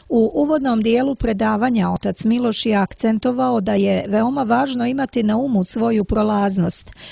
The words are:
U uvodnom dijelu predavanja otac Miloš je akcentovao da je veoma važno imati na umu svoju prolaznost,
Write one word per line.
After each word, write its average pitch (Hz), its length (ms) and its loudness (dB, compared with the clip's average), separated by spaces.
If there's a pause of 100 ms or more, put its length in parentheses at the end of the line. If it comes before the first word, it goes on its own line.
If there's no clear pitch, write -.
U 220 260 2
uvodnom 277 480 0
dijelu 247 320 2
predavanja 214 760 0
otac 180 340 -4
Miloš 233 420 0
je 220 80 2
akcentovao 226 880 0
da 202 140 -2
je 196 340 2
veoma 233 340 0
važno 240 440 0
imati 254 360 -2
na 214 140 2
umu 240 280 0
svoju 226 400 0
prolaznost, 202 840 0 (220)